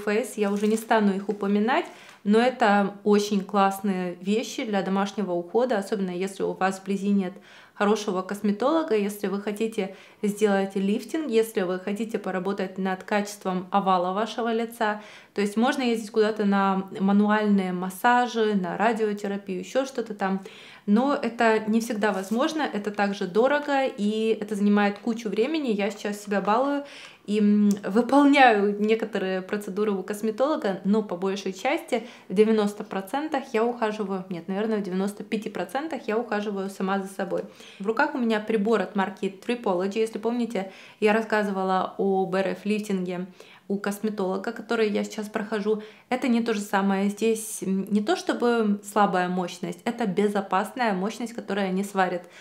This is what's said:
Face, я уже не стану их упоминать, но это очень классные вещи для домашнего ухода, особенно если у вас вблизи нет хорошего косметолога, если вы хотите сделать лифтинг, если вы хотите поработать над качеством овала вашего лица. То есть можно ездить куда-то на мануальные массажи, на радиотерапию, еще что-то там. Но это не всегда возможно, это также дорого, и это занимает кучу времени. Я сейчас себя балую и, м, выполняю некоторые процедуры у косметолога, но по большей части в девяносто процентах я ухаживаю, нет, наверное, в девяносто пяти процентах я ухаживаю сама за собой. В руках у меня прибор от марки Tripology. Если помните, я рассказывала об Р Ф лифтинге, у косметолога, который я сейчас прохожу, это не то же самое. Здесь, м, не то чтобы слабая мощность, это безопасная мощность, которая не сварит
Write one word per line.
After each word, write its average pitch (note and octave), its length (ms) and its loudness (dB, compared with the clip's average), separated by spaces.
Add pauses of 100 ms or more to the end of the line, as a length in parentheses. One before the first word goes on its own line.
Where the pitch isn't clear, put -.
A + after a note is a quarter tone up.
Face, A3 340 0
я G#3 140 0
уже G#3 160 0
не A3 100 4
стану G#3 380 4
их G3 140 -6
упоминать, G#3 580 0 (380)
но G#3 140 4
это G#3 560 4 (100)
очень G#3 400 4
классные G3 760 0
вещи G#3+ 440 -2
для G3+ 180 0
домашнего F#3+ 500 0
ухода, G#3+ 460 0
особенно G3 320 -2
если F#3 320 -4
у F3 100 -2
вас F#3+ 280 -2
вблизи G3 300 -2
нет F#3+ 240 0 (400)
хорошего G3+ 480 0
косметолога, A3 760 0
если G3+ 300 -2
вы G3 160 -2
хотите G#3 540 -4 (260)
сделать G3+ 540 2
лифтинг, A3+ 540 -2
если A3 320 2
вы F3+ 160 -2
хотите G3+ 400 -4
поработать F#3+ 600 -4
над F#3+ 240 -2
качеством F#3+ 680 -4
овала F#3 420 2
вашего A3+ 400 -2
лица. A3+ 500 -2 (320)
То G3+ 60 -2
есть G3+ 160 0
можно C4+ 260 2
ездить A#3 280 0
куда-то G#3+ 340 2
на G3 400 2 (140)
мануальные G3+ 720 4
массажи, A3 840 2
на F3 220 -2
радиотерапию, G#3 800 0
еще B3+ 260 -2
что-то A3+ 300 -8
там. F#3+ 260 -2 (460)
Но B3 280 4
это A3+ 520 2
не A3 140 2
всегда G#3+ 320 0
возможно, B3 500 -2
это G#3 280 -4
также G3+ 360 -2
дорого, C4+ 600 2
и A3 540 0
это G#3 140 -6
занимает G3+ 440 4
кучу A3+ 300 -4
времени. C4 420 0
Я G3+ 200 0
сейчас G#3 320 -6
себя G3+ 180 -2
балую C4+ 440 0 (420)
и, G#3 120 -2
м, G#3 320 6 (140)
выполняю A#3+ 920 6
некоторые G#3 640 0
процедуры G#3 520 -4
у F#3+ 100 -4
косметолога, A3 800 -2
но G#3+ 180 2
по F#3+ 140 -6
большей F#3+ 380 -4
части B3+ 520 -2 (220)
в G3 60 -8
девяносто G#3+ 500 4
процентах C#4 680 -4
я A3 120 2
ухаживаю, G#3 640 -4
нет, E3 180 -10
наверное, G#3 320 -2
в G3 40 -4
девяносто G3 420 -4
пяти G#3+ 240 -6
процентах C4 580 -6
я G#3+ 120 0
ухаживаю G#3 500 -4
сама G3 300 -2
за F#3+ 100 -6
собой. F3+ 340 -4 (360)
В F#3+ 80 -10
руках D4 280 0
у C#4 40 -4
меня A3+ 220 0
прибор G#3+ 420 2
от F#3 120 -6
марки G3 400 -4 (120)
Tripology. G#3 520 -2
Если A3 200 0
помните, A3+ 520 -2 (300)
я G#3 140 4
рассказывала G3 840 0
об F#3+ 380 0
Р F#3+ 140 2
Ф F3+ 160 -6
лифтинге, F#3+ 640 -2 (420)
у G3+ 100 -2
косметолога, G3+ 760 -4
который A3+ 380 0
я G3+ 140 0
сейчас G#3 240 -8
прохожу, G#3 540 -2 (280)
это B3+ 180 -2
не A#3 140 4
то A#3 120 0
же G#3 60 -2
самое. G3 480 2
Здесь, A3 540 -2
м, F#3+ 280 -2
не G#3 120 4
то E4 140 0
чтобы A#3 680 2
слабая F#3 440 2
мощность, F3 560 -6
это A#3 220 -2
безопасная G3+ 840 0
мощность, A3 400 -4
которая G3 400 -2
не F#3+ 120 0
сварит F3+ 380 0 (180)